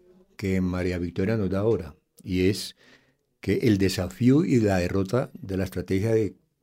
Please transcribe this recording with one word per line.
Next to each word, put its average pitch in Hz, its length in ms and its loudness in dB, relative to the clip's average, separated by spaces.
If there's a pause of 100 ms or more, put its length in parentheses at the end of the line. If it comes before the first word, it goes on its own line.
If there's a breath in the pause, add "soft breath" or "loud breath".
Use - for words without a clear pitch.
(360)
que 95 240 -2
María 90 380 -2
Victoria 95 400 -2
nos 95 120 -2
da 95 100 -2
ahora, 98 360 -2 (260)
y 92 280 2
es - 260 -4 (680 soft breath)
que - 180 0
el 107 180 4
desafío 98 680 2
y 143 160 2
la 98 200 2
derrota 95 540 -2
de 95 220 -8
la 95 80 0
estrategia 95 480 -2
de 110 240 0 (280)